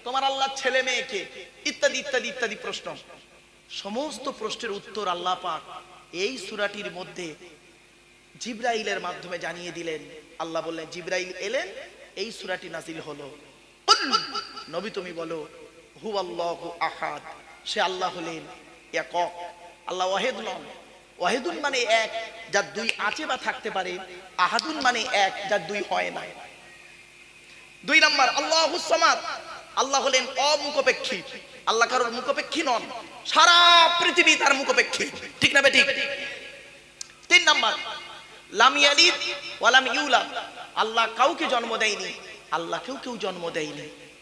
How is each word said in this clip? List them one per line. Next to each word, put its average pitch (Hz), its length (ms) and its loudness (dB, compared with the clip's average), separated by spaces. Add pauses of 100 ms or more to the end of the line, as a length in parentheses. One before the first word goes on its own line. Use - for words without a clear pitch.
তোমার 262 200 -2
আল্লাহর 269 340 0
ছেলে 262 240 2
মেয়ে 254 200 0
কে?" 190 240 -4 (400)
ইত্যাদি, 269 340 0
ইত্যাদি, 240 280 -2
ইত্যাদি 226 280 -4
প্রশ্ন। 180 400 -10 (760)
সমস্ত 254 600 -6
প্রশ্নের 214 420 -6
উত্তর 202 360 -6
আল্লাহ 180 340 0
পাক 165 400 -6 (320)
এই 202 240 -2
সূরাটির 202 540 -6
মধ্যে 170 440 -10 (1040)
জিবরাইলের 220 600 -2
মাধ্যমে 180 400 -8
জানিয়ে 175 320 -8
দিলেন। 160 300 -6 (380)
আল্লাহ 165 220 -4
বললেন, 160 300 -8
"জিবরাইল 180 380 -6
এলেন, 208 380 -4 (480)
এই 208 160 -8
সূরাটি 180 380 -8
নাজিল 160 300 -10
হলো।" 147 380 -14 (480)
কুল, 381 320 2 (520)
নবী 180 200 -6
তুমি 180 240 -8
বলো, 165 340 -8 (560)
"হুয়াল্লাহু 175 760 -4
আহাদ", 151 420 -4 (440)
সে - 160 -2
আল্লাহ 185 340 -2
হলেন 165 320 -10 (460)
একক, 165 380 -2 (560)
আল্লাহ 185 220 -2
ওয়াহিদ 196 260 0
নন। 208 300 -8 (520)
ওয়াহিদুন 254 420 0
মানে 277 200 0
এক, 226 520 0 (200)
যার 151 220 2
দুই 226 240 -4
আছে 208 280 -2
বা 254 120 -2
থাকতে 220 340 -4
পারে, 185 260 -4 (400)
আহাদুন 247 440 0
মানে 240 300 2
এক, 196 380 2
যার 196 180 0
দুই 202 220 -4
হয় 180 220 0
না। 165 100 -8 (1600)
দুই 294 140 6
নাম্বার, 302 300 6
আল্লাহুস 311 520 2
সামাদ, 311 360 4 (580)
আল্লাহ 269 260 2
হলেন 254 260 2 (100)
অমুখপেক্ষী, 277 840 0 (440)
আল্লাহ 226 220 4
কারোর 240 240 0
মুখপেক্ষী 277 520 -4
নন, 247 180 0 (440)
সারা 339 640 8 (100)
পৃথিবী 330 360 6
তার 285 180 6
মুখপেক্ষী, 247 560 2 (320)
ঠিক - 120 4
না 277 80 6
বেঠিক? 247 240 6 (1400)
তিন 349 140 8
নাম্বার, 254 300 4 (800)
লাম 254 260 6
ইয়ালিদ 294 360 6 (480)
ওয়া 220 100 6
লাম 262 160 8
ইউলাদ, 247 400 2 (480)
আল্লাহ 220 320 2 (100)
কাউকে 302 280 4
জন্ম 233 320 -2
দেয়নি, 196 360 -2 (380)
আল্লাহ 165 340 -4
কেউ 269 180 -8
কেউ 247 140 -8
জন্ম 180 320 -6
দেয়নি। 151 600 -8 (100)